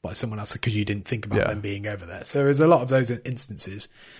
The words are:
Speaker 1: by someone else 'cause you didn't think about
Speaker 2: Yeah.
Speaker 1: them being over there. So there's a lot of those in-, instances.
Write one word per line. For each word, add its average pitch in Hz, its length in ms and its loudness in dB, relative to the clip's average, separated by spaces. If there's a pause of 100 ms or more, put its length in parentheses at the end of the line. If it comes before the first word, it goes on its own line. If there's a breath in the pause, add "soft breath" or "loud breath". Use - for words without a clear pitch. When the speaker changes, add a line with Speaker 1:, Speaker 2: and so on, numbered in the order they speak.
Speaker 1:
by 82 100 -8
someone 107 260 -2
else 104 180 2
'cause 110 180 -2
you 107 100 2
didn't 101 220 -4
think 110 200 -4
about 104 140 0
Speaker 2:
Yeah. - 80 2
Speaker 1:
them 107 120 -4
being 101 260 -6
over 101 200 -8
there. 85 180 -12
So 139 200 0
there's 139 160 4
a 156 60 8
lot 165 160 8
of 123 60 -2
those 127 220 4
in-, 120 140 -4
instances. 101 640 -8 (320 soft breath)